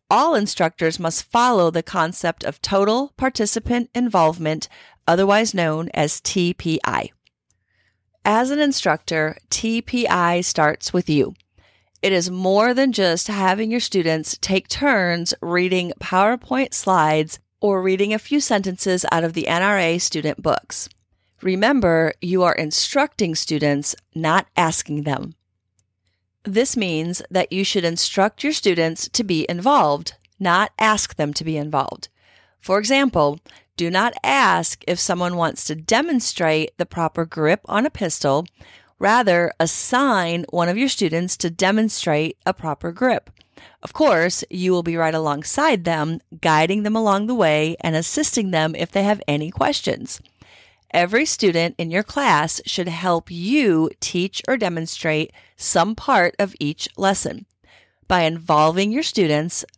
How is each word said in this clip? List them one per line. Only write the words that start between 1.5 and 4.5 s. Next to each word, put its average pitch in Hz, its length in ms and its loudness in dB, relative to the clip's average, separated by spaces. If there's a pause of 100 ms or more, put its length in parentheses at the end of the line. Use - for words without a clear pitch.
the 165 100 0
concept 170 640 -4
of - 180 -6
total 214 540 0
participant 240 800 -2
involvement, 170 720 0 (400)